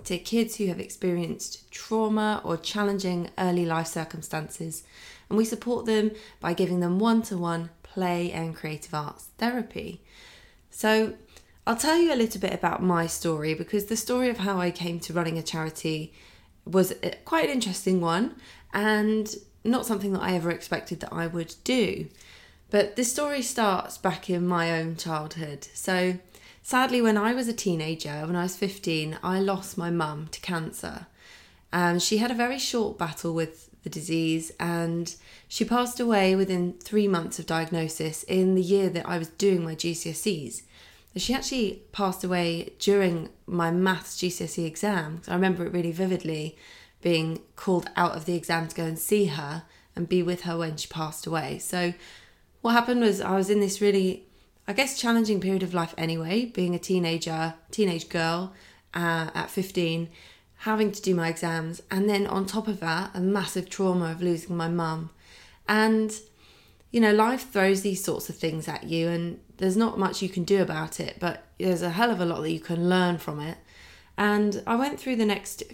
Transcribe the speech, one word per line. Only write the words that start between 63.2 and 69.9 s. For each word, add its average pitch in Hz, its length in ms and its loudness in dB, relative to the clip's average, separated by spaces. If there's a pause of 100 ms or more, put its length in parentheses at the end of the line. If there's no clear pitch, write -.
trauma 180 420 0
of 165 120 -4
losing 170 340 0
my 165 100 -2
mum. 160 440 -2 (580)
And, 220 500 4 (720)
you 240 100 2
know, 214 140 8
life 226 380 4
throws 196 320 4
these 190 200 -2
sorts - 240 -2
of 165 100 -10
things 160 300 -4
at - 180 -8
you, 165 220 0
and 170 320 -2 (180)
there's 190 200 4
not 226 220 2